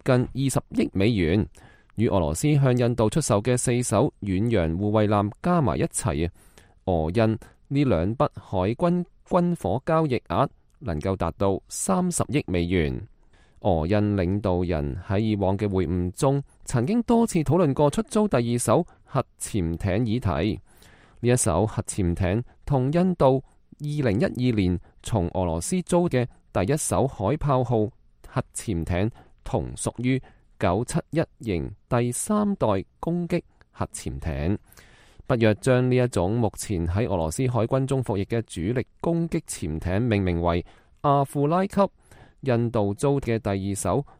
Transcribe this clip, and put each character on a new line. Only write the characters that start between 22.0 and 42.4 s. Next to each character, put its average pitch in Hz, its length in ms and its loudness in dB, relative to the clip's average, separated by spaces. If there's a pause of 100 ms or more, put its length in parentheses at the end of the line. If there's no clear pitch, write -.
艇 95 300 0 (220)
同 135 260 0
印 180 220 2
度 135 280 4 (380)
二 147 300 -2
零 98 100 2
一 - 40 2
二 123 300 0
年 90 240 2 (240)
從 87 300 0
俄 92 140 -2
羅 82 160 -2
斯 185 180 -2
租 175 300 2
嘅 123 160 0 (260)
第 101 180 0
一 147 60 2
艘 113 320 0
海 110 300 -2
豹 131 260 0
號 113 220 0 (420)
核 - 160 -4 (100)
潛 85 300 -4
艇 92 260 0 (340)
同 67 300 -4
屬 - 160 -6 (120)
於 131 180 0 (380)
九 101 260 0
七 - 140 -4 (140)
一 156 100 0 (200)
型 85 280 -4 (180)
第 120 240 0
三 208 440 -2
代 101 280 0 (160)
攻 175 260 -4
擊 170 140 -2 (320)
核 - 220 -6
潛 69 240 -10
艇。 76 400 -2 (680)
北 131 100 2
約 110 180 4
將 127 360 2
呢 123 60 4
一 123 120 4
種 101 300 0
目 110 200 0
前 85 280 -2
喺 95 220 0
俄 95 80 -2
羅 80 140 -2
斯 131 160 -2
海 120 200 0
軍 135 200 0
中 135 160 0
服 107 160 -2
役 98 80 -2
嘅 117 160 -2
主 101 360 -4
力 113 80 -2 (140)
攻 170 300 0
擊 165 180 -2
潛 80 300 -6
艇 92 240 -2
命 107 200 2
名 87 200 0
為 87 240 0 (340)
阿 143 240 2
庫 143 220 -2
拉 175 180 0
級。 196 160 -2 (640)